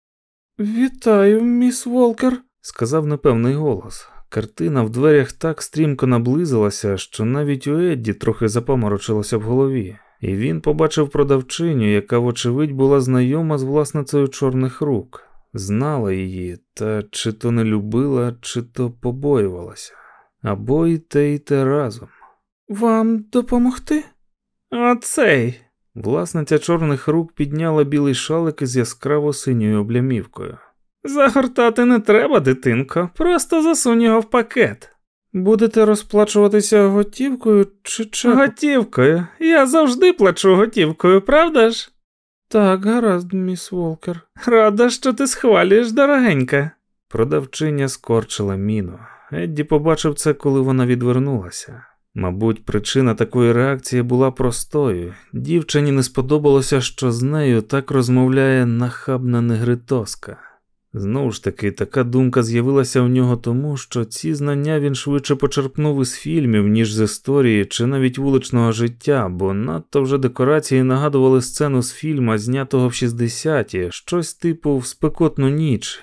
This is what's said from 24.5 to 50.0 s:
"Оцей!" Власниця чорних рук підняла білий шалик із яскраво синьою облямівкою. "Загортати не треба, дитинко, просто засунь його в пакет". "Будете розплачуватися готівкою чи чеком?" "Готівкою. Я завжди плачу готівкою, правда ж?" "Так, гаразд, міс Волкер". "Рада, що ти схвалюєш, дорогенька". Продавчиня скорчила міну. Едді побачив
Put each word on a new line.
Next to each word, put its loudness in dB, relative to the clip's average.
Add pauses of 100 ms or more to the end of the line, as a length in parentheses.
"Оцей!" 0 (340)
Власниця -2
чорних -2
рук 0
підняла 0
білий 0
шалик -4
із -4
яскраво -2
синьою -2
облямівкою. -4 (460)
"Загортати 2
не 4
треба, 4
дитинко, 0
просто 0
засунь 2
його 4
в -6
пакет". -2 (420)
"Будете 2
розплачуватися 4
готівкою 2 (160)
чи -8
чеком?" 2
"Готівкою. 2 (140)
Я 4
завжди 4
плачу 4
готівкою, 4
правда 4
ж?" -8 (580)
"Так, 2
гаразд, 0
міс -6
Волкер". -6 (260)
"Рада, 4
що -2
ти -2
схвалюєш, 4
дорогенька". 2 (380)
Продавчиня -2
скорчила -4
міну. -4 (340)
Едді -4
побачив 0